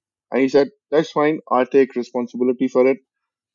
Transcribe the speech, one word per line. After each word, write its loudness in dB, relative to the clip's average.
And -2
he 0
said, 2
"That's 0
fine. -2
I'll 0
take 0
responsibility -4
for 2
it. 0